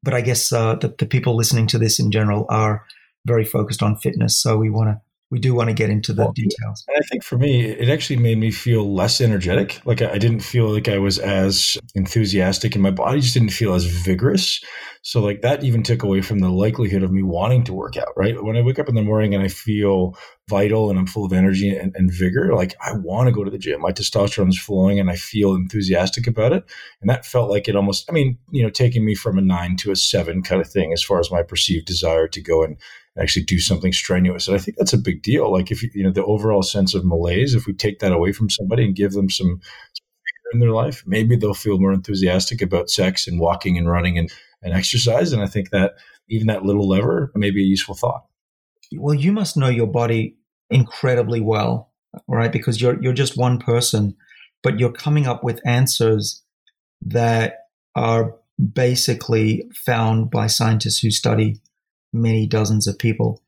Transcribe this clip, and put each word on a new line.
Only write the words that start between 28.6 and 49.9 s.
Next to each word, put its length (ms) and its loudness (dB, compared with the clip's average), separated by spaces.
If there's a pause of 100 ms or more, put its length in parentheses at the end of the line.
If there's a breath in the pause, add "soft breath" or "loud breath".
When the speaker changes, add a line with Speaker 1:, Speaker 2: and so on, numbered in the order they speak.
Speaker 2:
know, 60 0
taking 340 2
me 100 2
from 240 0
a 40 4
nine 360 2
to 140 -4
a 40 0
seven 460 0
kind 180 0
of 80 -4
thing 240 -2
as 120 -2
far 160 0
as 100 0
my 140 0
perceived 420 -2
desire 400 0
to 160 -10
go 220 2
and 120 -8 (400 loud breath)
actually 280 -2
do 160 0
something 320 0
strenuous. 560 0
And 80 2
I 20 2
think 180 -6
that's 160 0
a 60 4
big 240 -2
deal. 300 0
Like, 180 0
if 140 -6
you, 100 -6
you 80 -4
know, 80 2
the 140 0
overall 400 2
sense 300 0
of 100 0
malaise, 500 2
if 100 2
we 100 -4
take 260 -4
that 100 0
away 220 2
from 180 -2
somebody 340 0
and 120 0
give 160 0
them 180 0
some 300 -2
vigor 920 -18
in 60 0
their 140 4
life, 340 -2
maybe 300 2
they'll 180 0
feel 240 -2
more 140 4
enthusiastic 680 0
about 300 -2
sex 380 0
and 100 -4
walking 400 0
and 100 0
running 300 0
and, 120 -2 (320 loud breath)
and 120 -4
exercise. 580 0
And 100 0
I 40 -2
think 240 -4
that 240 0 (340 loud breath)
even 200 0
that 160 -2
little 240 2
lever 460 0
may 160 0
be 120 0
a 40 4
useful 280 0
thought. 300 -4 (680)
Speaker 1:
Well, 200 -2
you 180 2
must 240 -2
know 120 2
your 180 2
body 500 0 (340)